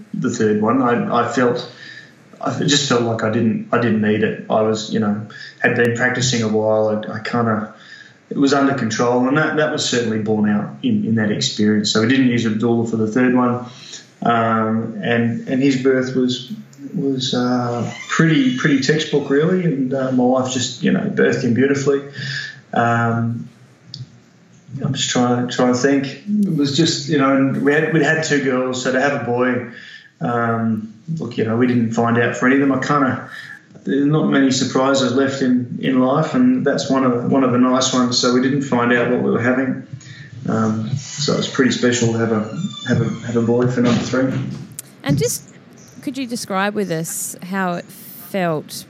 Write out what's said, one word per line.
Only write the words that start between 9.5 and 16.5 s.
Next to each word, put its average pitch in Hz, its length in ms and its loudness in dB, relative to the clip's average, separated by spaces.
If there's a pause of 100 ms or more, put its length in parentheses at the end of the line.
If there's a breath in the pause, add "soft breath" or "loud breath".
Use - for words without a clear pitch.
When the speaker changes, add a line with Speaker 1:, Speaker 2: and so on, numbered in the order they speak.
Speaker 1:
that 151 160 0
was 147 160 -2
certainly 110 300 0
borne 104 320 0
out 104 320 -2
in, 107 240 0
in 113 80 0
that 107 180 2
experience. 104 580 0
So 110 120 2
we 113 60 2
didn't 135 180 4
use 113 180 2
a 110 60 0
doula 117 400 0
for 117 60 -2
the 110 140 0
third 127 240 2
one, 120 300 0 (560 loud breath)
um, 113 800 0
and, 117 460 0
and 131 140 0
his 131 200 2
birth 127 320 2
was, 123 380 -2 (420)